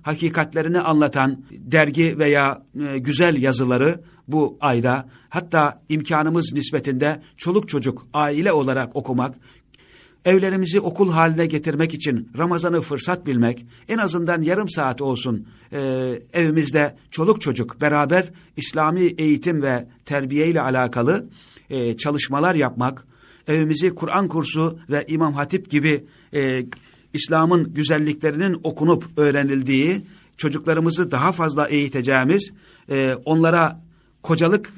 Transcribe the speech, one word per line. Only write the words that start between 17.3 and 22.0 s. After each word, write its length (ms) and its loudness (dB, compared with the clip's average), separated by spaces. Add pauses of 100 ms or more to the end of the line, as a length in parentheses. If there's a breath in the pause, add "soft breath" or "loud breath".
çocuk 400 -4
beraber 500 2 (260 soft breath)
İslami 440 -2
eğitim 640 2
ve 260 -2 (160 soft breath)
terbiye 440 0
ile 120 2
alakalı, 640 0 (440 soft breath)
e, 260 -2
çalışmalar 580 0